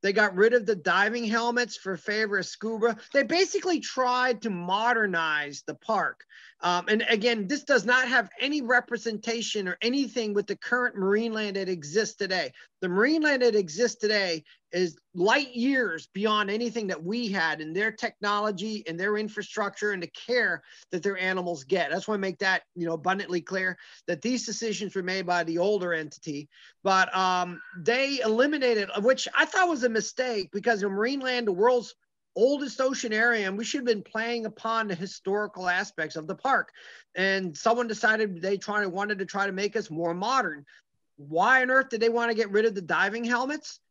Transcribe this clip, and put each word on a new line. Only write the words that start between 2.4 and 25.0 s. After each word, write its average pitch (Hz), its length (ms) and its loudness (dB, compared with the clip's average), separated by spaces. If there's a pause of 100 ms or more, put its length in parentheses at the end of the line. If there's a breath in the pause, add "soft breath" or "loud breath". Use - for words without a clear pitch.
scuba. 220 540 -2 (160 loud breath)
They 277 80 4
basically 339 580 0
tried 247 640 0
to 233 80 -2
modernize 175 1160 0
the 151 80 -8
park. 175 480 -2 (380 loud breath)
Um, 175 280 2
and 214 200 2
again, 226 380 2
this 285 160 -4
does 240 220 4
not 247 240 4
have 240 200 2 (120)
any 285 220 -2
representation 226 1040 -2
or - 120 -4
anything 233 540 0
with 202 140 0
the 208 80 -4
current 247 400 -2
Marineland 208 580 0
that 190 140 -4
exists 180 480 -2
today. 180 360 -2 (280 loud breath)
The 185 80 -2
Marineland 277 520 2
that 240 140 4
exists 202 440 0
today 196 460 0 (280 soft breath)
is 175 240 0 (180)
light 247 400 2
years 240 580 0
beyond 208 380 0
anything 220 380 -2
that 160 140 -4
we 220 260 -2
had 160 320 0
in 156 120 -8
their 208 180 0
technology 208 960 -4
and 165 120 -8
their 208 180 -2
infrastructure 208 760 -4
and 180 100 -6
the 160 80 -10 (160)
care 214 360 0 (280 loud breath)
that 180 120 -4
their 196 140 -2
animals 180 480 -2
get. 160 260 0
That's 185 160 -4
why 214 80 0
I 202 40 -2
make 196 200 -4
that, 190 240 0 (120)
you 175 120 -4
know, 165 60 -2
abundantly 175 480 -2
clear 185 380 -4 (300 loud breath)
that 175 120 -2
these 247 240 -2
decisions 208 500 -4
were 190 80 -4